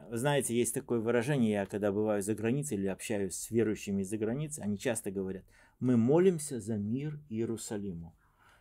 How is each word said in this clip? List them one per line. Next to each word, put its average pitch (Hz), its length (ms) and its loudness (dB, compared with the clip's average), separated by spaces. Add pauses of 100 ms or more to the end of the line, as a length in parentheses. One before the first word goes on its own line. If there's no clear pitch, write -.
вы 117 80 -6
знаете, 127 400 0
есть - 160 2
такое 123 260 -2
выражение, 117 520 2
я 101 160 2
когда 104 240 0
бываю 104 320 2
за 107 100 -2
границей 117 440 -2
или 95 100 0
общаюсь 95 480 -4
с - 160 -10
верующими 107 500 0
из-за 98 160 -4
границы, 143 440 -4
они 101 180 -4
часто 110 320 -2
говорят: 95 340 -4 (340)
"Мы 127 160 4
молимся 151 640 4
за 110 160 -4
мир 131 440 -4 (100)
Иерусалиму". 104 840 -4 (460)